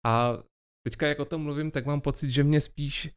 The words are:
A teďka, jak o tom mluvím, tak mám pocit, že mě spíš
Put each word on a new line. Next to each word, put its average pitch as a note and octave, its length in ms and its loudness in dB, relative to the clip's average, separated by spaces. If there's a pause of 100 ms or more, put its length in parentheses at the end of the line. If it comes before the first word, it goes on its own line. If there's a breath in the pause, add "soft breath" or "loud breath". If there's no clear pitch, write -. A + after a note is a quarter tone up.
A A#2 300 2 (500)
teďka, D3 200 -2
jak D3 120 0
o - 60 -2
tom D#3+ 180 -6
mluvím, D3+ 280 -4
tak C3 140 -4
mám C#3+ 160 0
pocit, C#3 300 -2
že C#3 120 4
mě D3 180 6
spíš C#3+ 560 -4